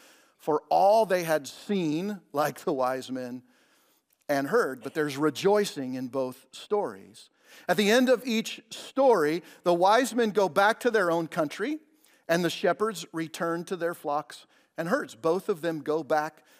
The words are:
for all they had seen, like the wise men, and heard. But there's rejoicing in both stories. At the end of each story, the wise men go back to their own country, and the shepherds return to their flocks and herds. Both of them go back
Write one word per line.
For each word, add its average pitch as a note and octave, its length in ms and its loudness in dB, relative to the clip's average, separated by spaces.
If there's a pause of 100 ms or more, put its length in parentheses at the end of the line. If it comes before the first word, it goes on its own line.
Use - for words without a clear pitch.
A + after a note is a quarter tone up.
(380)
for D3+ 320 0
all G3 380 4
they F3+ 160 0
had D#3 240 0
seen, F#3 720 -4 (100)
like C#3+ 280 -2
the - 120 -4
wise C3 400 -2
men, B2+ 300 -10 (840)
and C#3 200 0
heard. E3 360 0
But - 100 -10
there's D3 240 -2
rejoicing D3+ 800 0
in C3 120 -6
both B2+ 440 -6
stories. A2 800 -8 (360)
At F3+ 100 2
the G3+ 120 4
end B3 200 4
of B3+ 180 2
each A3+ 420 -4
story, F3+ 720 2 (220)
the F3 100 4
wise G#3+ 400 4
men A3+ 160 0
go F#3+ 180 2
back G3 340 2
to B3 100 2
their G3 180 2
own E3 180 0
country, G3 520 -4 (480)
and F3 180 0
the E3 60 2
shepherds F#3+ 600 -2
return E3 540 -6
to F#3+ 100 -8
their E3+ 200 -4
flocks D3+ 500 -8 (320)
and E3 100 -4
herds. B3 280 -2
Both E3+ 340 -2
of F3 120 -2
them D#3+ 180 -4
go D3+ 240 -2
back D3+ 400 -2 (160)